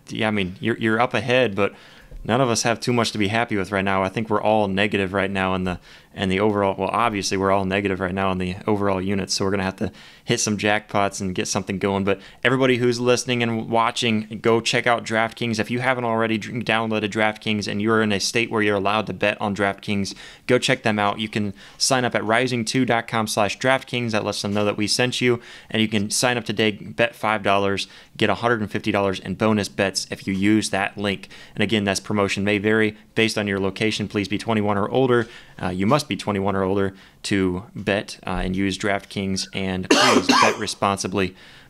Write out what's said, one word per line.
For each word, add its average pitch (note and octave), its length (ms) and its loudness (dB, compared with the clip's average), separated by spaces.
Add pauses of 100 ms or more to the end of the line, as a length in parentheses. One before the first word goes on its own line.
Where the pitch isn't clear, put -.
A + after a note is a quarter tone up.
yeah, A2+ 200 -2
I - 40 2
mean, F#2+ 280 -2
you're, A2+ 160 0
you're A2 240 0
up B2+ 140 2
ahead, B2 400 2
but G2 180 0 (520)
none A#2+ 180 2
of B2 80 2
us A2 120 0
have A#2 160 0
too - 140 -2
much A#2+ 200 2
to A2 60 -6
be G2+ 100 2
happy A2+ 280 0
with F#2+ 160 -2
right F#2+ 120 2
now. G2 180 2
I F#2+ 80 0
think A2 180 -4
we're G#2 140 0
all G#2+ 260 4
negative G2 460 0
right F#2+ 160 0
now F#2+ 240 0
in F#2 100 -2
the, F2+ 160 -4 (340)
in G2 140 -2
the F#2 120 2
overall, G2+ 360 2
well, F#2 160 -2
obviously G#2 440 0
we're F#2+ 160 2
all G2 120 2
negative F#2+ 360 0
right F#2 140 -2
now F#2+ 180 0
in F#2 60 -2
the F#2 180 -4 (100)
overall G2+ 340 0
units, F#2+ 340 -2
so G2+ 100 -2
we're F#2+ 80 0
gonna G2 100 -2
have F#2+ 140 -4
to - 160 -6 (320)
hit A#2 160 -2
some G#2 180 0
jackpots G#2 600 0
and F#2 140 -4
get G#2 120 -4
something G2 320 -4
going. G2 240 0
But G2 180 0 (220)
everybody B2+ 360 2
who's A#2+ 200 2
listening B2 440 0
and A2+ 280 -4
watching, A2+ 720 0
go A#2 180 4
check A#2 260 -2
out A#2 180 2
DraftKings. A2 560 -2
If G#2+ 100 -2
you A#2+ 80 -2
haven't B2+ 260 0
already A2+ 320 0
dr-, A2 280 -6
downloaded A2 460 0
DraftKings G#2+ 580 0
and G2+ 120 -4
you're A2 220 4
in G#2+ 80 2
a G2+ 80 0
state A#2 320 0
where A2+ 120 0
you're G#2 120 4
allowed G2+ 320 0
to A2 60 -8
bet G#2 280 0
on G#2 140 -2
DraftKings, G2 600 -2 (340)
go B2+ 100 4
check B2+ 240 0
them G#2+ 160 2
out. G2+ 220 0
You A2 80 -4
can G#2 260 -4 (220)
sign B2+ 280 0
up A#2 120 0
at G2+ 80 0
rising A#2+ 400 2
two C3 200 0
dot A#2 220 0
com A2 220 -2
slash G#2 300 0
draftkings. B2+ 520 -2
That G#2+ 140 0
lets G2+ 180 -4
them G#2 100 -2
know G#2 120 0
that G#2 120 0
we G#2+ 120 0
sent B2 320 0
you, B2 200 2 (300)
and A2 100 0
you A2 80 2
can G#2+ 220 0
sign B2 260 0
up A2+ 80 -4
today, G#2+ 280 0
bet - 420 -2
five G#2+ 300 -2
dollars, G2 420 2 (300)
get A2 120 2
a G2+ 60 2
hundred A#2 260 0
and G2+ 100 -4
fifty G#2+ 200 -2
dollars G2+ 300 0
in F#2 160 -6
bonus G#2+ 320 2
bets - 420 -2
if - 160 -10
you G2 80 -2
use G2+ 360 2
that G2 280 -2
link. G2+ 300 -4 (260)
And - 80 -2
again, G#2 220 2
that's G2 160 0
promotion G2+ 420 0
may G#2 160 2
vary G#2+ 380 2 (180)
based A2 240 2
on G#2 80 -2
your G2 140 0
location. G#2 480 -2
Please G2+ 180 -2
be G#2 100 -4
twenty-one G#2 400 0
or G2+ 120 0
older. B2 400 2 (320)
Uh, F#2 100 -2
you F#2 160 -2
must C#3+ 220 2
be G2+ 80 -2
twenty-one G2 380 -2
or G2 80 0
older F#2+ 320 0 (300)
to F#2 400 0 (100)
bet, G#2 520 -2
uh, F#2 180 -4
and F#2 100 -2
use F#2+ 240 -2
DraftKings, G2 760 -4
and F#2+ 380 -4
please - 360 4
<coughs> - 140 4
bet - 180 4
responsibly. G2 760 0 (360)